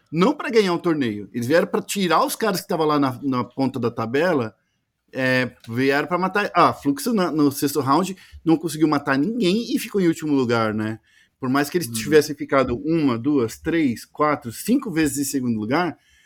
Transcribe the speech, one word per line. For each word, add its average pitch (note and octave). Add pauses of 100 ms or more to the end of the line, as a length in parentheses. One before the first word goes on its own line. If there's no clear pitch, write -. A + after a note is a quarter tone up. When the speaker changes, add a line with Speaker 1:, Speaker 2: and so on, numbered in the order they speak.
Speaker 1:
não F#3
pra D4+
ganhar G#3
o E3+
torneio, B2
eles A#2+
vieram D#3+
pra -
tirar F#3+
os D4+
caras G3
que -
estavam D#3+
lá D3+
na, C3
na C3
ponta B2+
da A#2
tabela, B2 (580)
é, B2+ (160)
vieram C3+
pra F3
matar. F#3
Ah, D3
Fluxo C#3+
na, F#3+
no D3
sexto C#3+
round E3+ (300)
não D#3+
conseguiu D#3
matar C#3+
ninguém G#3
e -
ficou -
em F3+
último D#3
lugar, A#2
né? A2 (380)
Por C3
mais C#3+
que -
eles D3+
Speaker 2:
Hum. A#2
Speaker 1:
tivessem D3
ficado C3+
uma, D3
duas, B2+
três, D#3
quatro, D3
cinco B3+
vezes D3+
em C#3+
segundo B2
lugar, C#3+ (280)